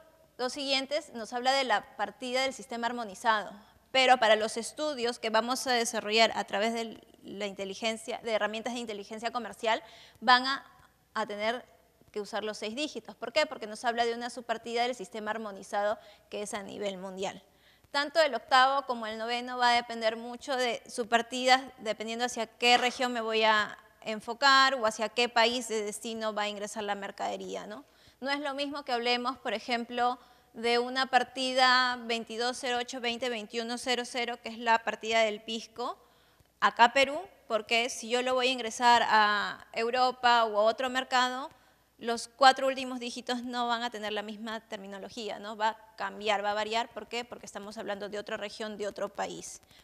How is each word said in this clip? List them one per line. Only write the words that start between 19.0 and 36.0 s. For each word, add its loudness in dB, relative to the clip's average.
el -8
noveno -4
va 4
a 6
depender 0
mucho -6
de -2
subpartidas, 2
dependiendo -4
hacia -4
qué 6
región 0
me -2
voy 2
a 4
enfocar 4
o 0
hacia 0
qué 2
país 2
de -2
destino -6
va -2
a -2
ingresar -8
la -2
mercadería, -8
¿no? -14
No -6
es -2
lo -4
mismo -6
que -6
hablemos, 0
por -6
ejemplo, -2
de 0
una -2
partida 4
veintidós -4
cero -2
ocho -6
veinte -2
veintiuno -6
cero -2
cero, -6
que -10
es -12
la 2
partida 0
del 0
pisco, -8